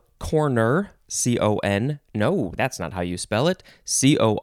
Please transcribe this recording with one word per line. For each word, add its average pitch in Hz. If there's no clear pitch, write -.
corner, 147
C -
O 107
N. 113
No, 110
that's -
not 85
how 92
you 87
spell 120
it. -
C -
O 110